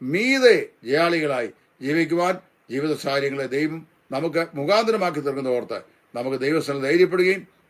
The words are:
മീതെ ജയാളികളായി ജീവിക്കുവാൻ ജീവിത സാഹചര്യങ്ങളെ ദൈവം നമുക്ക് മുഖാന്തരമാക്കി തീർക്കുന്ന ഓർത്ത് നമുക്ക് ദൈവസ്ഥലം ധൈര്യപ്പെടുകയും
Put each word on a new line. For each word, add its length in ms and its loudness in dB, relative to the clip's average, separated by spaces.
മീതെ 680 4
ജയാളികളായി 680 0
ജീവിക്കുവാൻ 560 0
ജീവിത 240 -2
സാഹചര്യങ്ങളെ 500 -4
ദൈവം 420 -4
നമുക്ക് 440 -2
മുഖാന്തരമാക്കി 640 0
തീർക്കുന്ന 280 -2
ഓർത്ത് 340 -4
നമുക്ക് 240 -4
ദൈവസ്ഥലം 420 -2
ധൈര്യപ്പെടുകയും 680 2